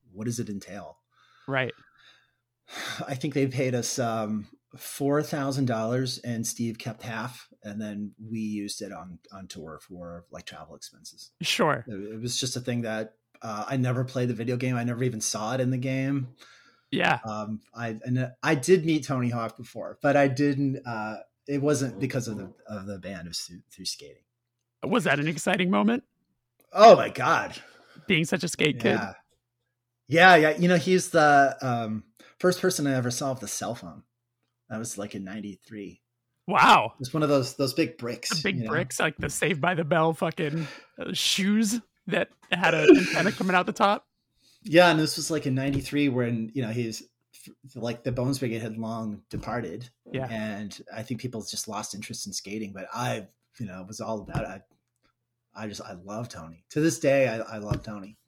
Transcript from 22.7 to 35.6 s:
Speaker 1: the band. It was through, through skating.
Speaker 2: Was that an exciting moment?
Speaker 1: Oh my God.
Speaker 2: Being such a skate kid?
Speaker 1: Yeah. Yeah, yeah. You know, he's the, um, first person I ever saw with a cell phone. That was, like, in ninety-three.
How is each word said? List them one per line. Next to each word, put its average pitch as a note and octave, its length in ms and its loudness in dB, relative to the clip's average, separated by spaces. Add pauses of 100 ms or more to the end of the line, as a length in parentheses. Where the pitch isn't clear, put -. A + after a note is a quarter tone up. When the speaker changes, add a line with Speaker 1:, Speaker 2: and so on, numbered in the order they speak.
Speaker 1:
the G2+ 120 -10
band. F2+ 300 -12
It - 20 -12
was E2 100 -10
through, F2 200 -14 (120)
through F#2 140 -18
skating. - 380 -12 (600)
Speaker 2:
Was F3+ 200 0
that C#3+ 160 2
an D3 80 0
exciting F3 420 0
moment? G#3 340 2 (680)
Speaker 1:
Oh G#3 240 12
my - 140 0
God. B2 460 0 (520)
Speaker 2:
Being E3+ 160 2
such F3 200 -2
a F3 40 -4
skate D3 320 0
kid? - 140 2
Speaker 1:
Yeah. G2 200 -4 (960)
Yeah, F3 280 10
yeah. D#3 220 6
You F3 120 4
know, F3+ 80 6
he's F#3 320 2
the, C#3+ 520 6
um, A#2 440 -2 (340)
first F3+ 220 2
person F3+ 260 0
I C3+ 80 2
ever B2 160 0
saw C3+ 220 -4
with B2+ 100 -8
a G2+ 40 -10
cell G#2+ 280 -6
phone. E2 280 -18 (640)
That A2 100 -8
was, A#2+ 180 -10
like, G#2 160 -10
in G2 100 -8
ninety-three. G2+ 800 -12 (460)